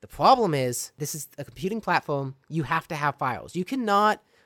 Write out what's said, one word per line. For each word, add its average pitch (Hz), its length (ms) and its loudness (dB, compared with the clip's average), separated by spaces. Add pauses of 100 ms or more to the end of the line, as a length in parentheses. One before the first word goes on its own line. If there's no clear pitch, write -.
The - 60 -18
problem 202 480 4
is, 127 440 -2
this 147 160 -6
is 151 120 -10 (120)
a 143 60 -10
computing 190 360 -6
platform. 143 560 -2 (120)
You 156 140 -4
have 160 260 -2
to - 60 -8
have 143 220 -2
files. - 400 -6
You 185 80 -2
cannot 214 580 2 (240)